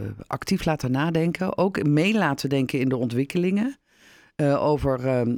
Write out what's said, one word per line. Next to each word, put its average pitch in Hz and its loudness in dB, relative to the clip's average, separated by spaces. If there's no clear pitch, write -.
actief - -4
laten 147 -2
nadenken. 165 0
Ook 190 0
mee 156 4
laten 147 0
denken 135 0
in 127 0
de 131 0
ontwikkelingen, 175 -2
eh, 143 2
over, 139 0
ehm, 123 2